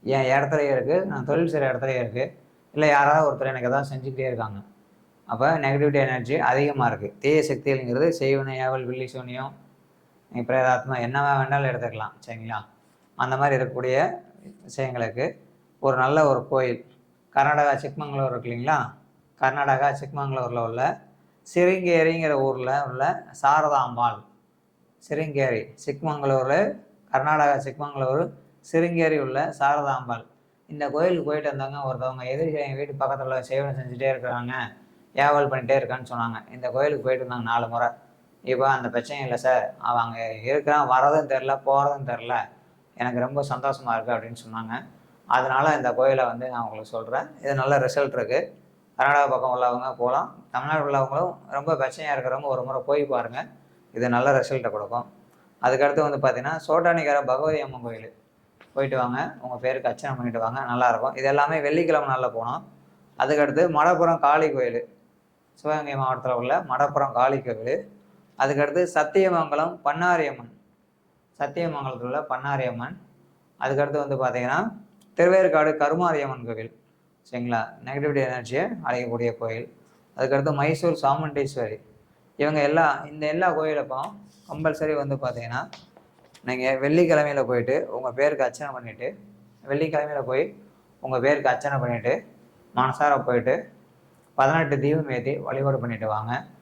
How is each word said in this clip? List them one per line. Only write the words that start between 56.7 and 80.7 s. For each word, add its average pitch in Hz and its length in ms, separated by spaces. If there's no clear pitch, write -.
பகவதி 151 360
அம்மன் 127 220
கோயில் 113 220
போயிட்டு 135 280
வாங்க, 123 160
உங்க 123 220
பேருக்கு 131 260
அர்ச்சனை 139 300
பண்ணிட்டு 117 240
வாங்க, 123 260
நல்லாயிருக்கும். 123 500
இது 135 120
எல்லாமே 147 340
வெள்ளிக்கிழமை 151 460
நாள்ல 131 260
போனோம். 123 260
அதுக்கடுத்து 147 460
மடப்புறம் 165 500
காளி 156 300
கோயில், 120 240
சிவகங்கை 147 400
மாவட்டத்துல 127 400
உள்ள 131 180
மடப்புறம் 139 480
காளி 135 260
கோயில். 113 260
அதுக்கடுத்து 143 420
சத்தியமங்கலம் 165 800
பண்ணாரியம்மன், 151 640
சத்தியமங்கலத்துல 143 720
உள்ள 147 120
பண்ணாரியம்மன். 131 640
அதுக்கடுத்து 143 440
வந்து 139 200
பார்த்தீங்கன்னா, 123 360
திருவேற்காடு 175 520
கருமாரியம்மன் 147 680
கோவில், 110 240
சரிங்களா? 120 320
நெகட்டிவிட்டி 139 400
எனர்ஜியை 127 360
அழிக்கக்கூடிய 120 420
கோயில். 113 260
அதுக்கடுத்து 139 420
மைசூர் 156 420